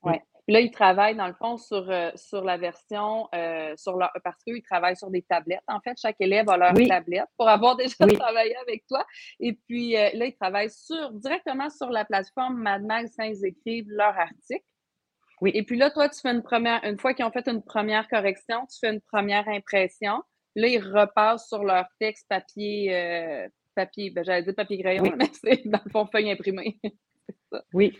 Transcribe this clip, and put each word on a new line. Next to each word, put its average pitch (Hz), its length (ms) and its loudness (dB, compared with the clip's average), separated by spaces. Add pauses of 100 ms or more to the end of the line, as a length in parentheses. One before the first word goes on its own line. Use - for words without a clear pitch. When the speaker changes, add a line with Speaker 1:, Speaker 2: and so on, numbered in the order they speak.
Speaker 1:
Ouais. 165 140 0
Speaker 2:
Mm. - 40 -12 (240)
Speaker 1:
Puis 208 100 2
là, 226 60 10
ils 240 100 0
travaillent, 202 440 4
dans 196 120 -4
le 180 60 -8
fond, 233 240 -6
sur, 190 340 -8
euh, 170 240 -2
sur - 280 -10
la 180 140 -2
version, 208 760 -6
euh, 160 420 -6
sur 185 200 -6
leur, 180 140 0 (120)
parce 175 200 -8
qu'eux, 233 140 -8
ils 214 60 -12
travaillent 180 320 0
sur 190 160 -12
des 180 100 -2
tablettes. 170 460 -2
En 208 120 -4
fait, 240 200 -8
chaque 214 200 -4
élève 202 300 2
a 185 80 6
leur 180 180 6
Speaker 2:
Oui. 240 120 8
Speaker 1:
tablette 180 400 0 (100)
pour 226 100 2
avoir 226 300 6
<laughs> - 0 -
déjà 254 240 -4
Speaker 2:
Oui. 302 160 8
Speaker 1:
travaillé 226 400 0
avec 247 300 -8
toi. 262 180 -2 (340)
Et 233 140 -2 (140)
puis, 240 300 -2
euh, 208 160 4
là, 233 120 -2
ils 262 100 -6
travaillent 202 360 -2
sur, 320 420 -10
directement 269 560 -6
sur 269 200 -10
la 220 160 -2
plateforme 247 560 -4
Mad 202 220 -2
Mag 226 240 -4 (100)
quand 220 80 -4
ils 202 200 -6
écrivent 214 440 -6
leur 208 280 0
article. - 460 -6 (760)
Speaker 2:
Oui. - 120 2
Speaker 1:
Et 214 100 0
puis 240 140 -4
là, 277 140 4
toi, 294 180 2
tu 294 100 -10
fais 254 120 -2
une 233 120 -2
première, 233 400 0
une 208 160 -4
fois 262 140 0
qu'ils 254 120 -4
ont 226 60 -2
fait 247 160 -6
une 233 160 -2
première 214 440 -2
correction, 226 640 -2
tu - 80 -20
fais 226 140 -2
une 208 80 -6
première 202 460 -2
impression. 202 720 -2 (340)
Là, 220 120 2
ils 247 160 2
repassent 208 640 2
sur 208 160 -6
leur 185 220 2 (140)
texte 220 280 -4
papier, 202 680 -4
euh, 165 520 -4 (280)
papier, 196 340 -4
ben, 175 160 -4
j'allais 180 180 0
dire 190 120 -6
papier 196 260 -4
crayon, 185 220 0
Speaker 2:
Oui. 190 100 4
Speaker 1:
<laughs> 233 40 -6
mais 285 120 2 (140)
c'est 247 260 4
dans 208 160 0
le 202 60 -14
fond 214 160 0
feuille 214 240 0
imprimée. 196 520 -6
<laughs> - 460 -14
C'est - 60 -18 (160)
ça. - 200 -10
Speaker 2:
Oui. 190 280 4